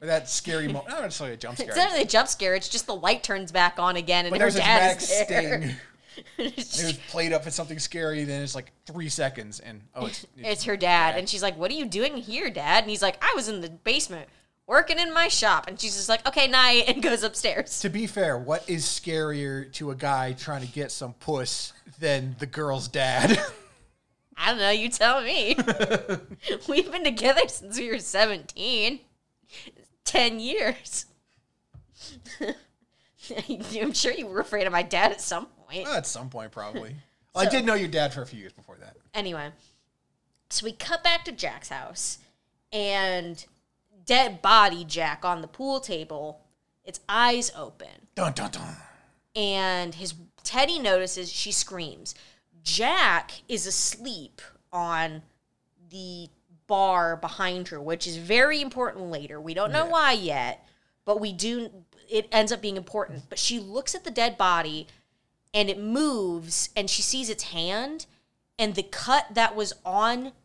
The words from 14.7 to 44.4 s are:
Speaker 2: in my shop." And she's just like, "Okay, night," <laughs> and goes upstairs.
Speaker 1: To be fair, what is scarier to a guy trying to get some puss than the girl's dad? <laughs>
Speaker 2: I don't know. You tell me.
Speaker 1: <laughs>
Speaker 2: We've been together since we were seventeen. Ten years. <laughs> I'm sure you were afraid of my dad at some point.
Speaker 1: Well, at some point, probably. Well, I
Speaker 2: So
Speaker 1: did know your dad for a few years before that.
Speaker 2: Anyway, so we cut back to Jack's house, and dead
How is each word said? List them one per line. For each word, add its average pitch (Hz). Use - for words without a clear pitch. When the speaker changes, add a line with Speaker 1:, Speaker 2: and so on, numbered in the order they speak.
Speaker 2:
in 339
my 330
shop." 190
And 196
she's 208
just 196
like, 226
"Okay, 277
night," 247
<laughs> -
and 247
goes 233
upstairs. -
Speaker 1:
To 202
be 208
fair, 170
what 139
is 160
scarier 143
to 147
a 135
guy 131
trying 139
to 123
get 143
some 120
puss -
than 135
the 147
girl's 135
dad? 131
<laughs> -
Speaker 2:
I 170
don't 240
know. 202
You 220
tell 240
me. 247
Speaker 1:
<laughs> -
Speaker 2:
We've 294
been 359
together 269
since 208
we 240
were 220
seventeen. 214
Ten 233
years. 247
<laughs> 285
I'm 269
sure -
you 277
were 190
afraid 202
of 185
my 175
dad 185
at -
some 180
point. -
Speaker 1:
Well, 294
at 165
some 127
point, 113
probably. 110
Well, 185
I -
Speaker 2:
So 214
Speaker 1:
did 254
know 226
your 190
dad 147
for 139
a 117
few 117
years 95
before 90
that. -
Speaker 2:
Anyway, 170
so -
we 180
cut 339
back 339
to 311
Jack's 139
house, -
and 190
dead 240